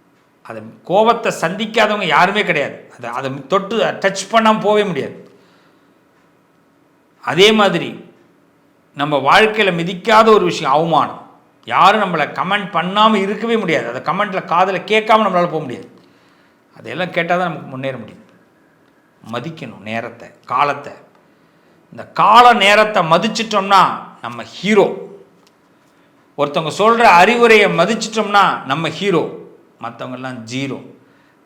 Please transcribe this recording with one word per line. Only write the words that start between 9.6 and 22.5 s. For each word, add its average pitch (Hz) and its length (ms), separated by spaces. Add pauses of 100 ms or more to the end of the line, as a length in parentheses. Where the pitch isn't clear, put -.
மிதிக்காத 202 560
ஒரு 202 160
விஷயம் 160 280
அவமானம். 156 580 (340)
யாரும் 180 380
நம்மளை 165 300
கமெண்ட் 185 380
பண்ணாம 202 440
இருக்கவே 208 420
முடியாது. 151 320
அதை 123 120
கமெண்ட்ல 185 440
காதுல 180 400
கேட்காம 214 400
நம்மளால 175 260
போக 156 80
முடியாது. 123 320 (840)
அதையெல்லாம் 170 380
கேட்டாதான் 175 300
நமக்கு 139 220
முன்னேற 131 300
முடியும். - 280 (1080)
மதிக்கணும் 123 460
நேரத்தை, 107 520 (160)
காலத்தை. 139 460 (1000)
இந்த 110 160
கால 226 460